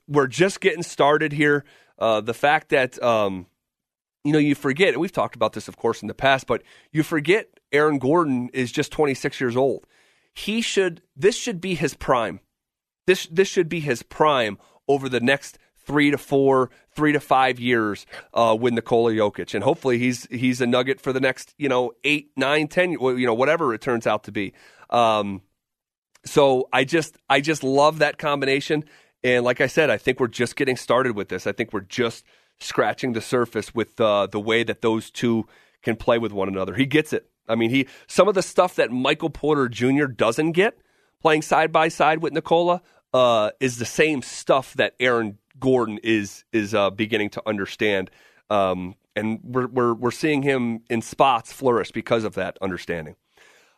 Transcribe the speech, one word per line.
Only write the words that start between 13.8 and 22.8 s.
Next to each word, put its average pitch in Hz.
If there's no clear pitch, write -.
his 143
prime 131
over 135
the 123
next 135
three 143
to 139
four, 135
three 151
to 147
five 131
years, 113
uh, 113
with 120
Nikola 117
Jokic. 104
And 101
hopefully 127
he's, 123
he's 127
a 123
Nugget 123
for 139
the 131
next, 131
you 147
know, 123
eight, 147
nine, 147
ten, 180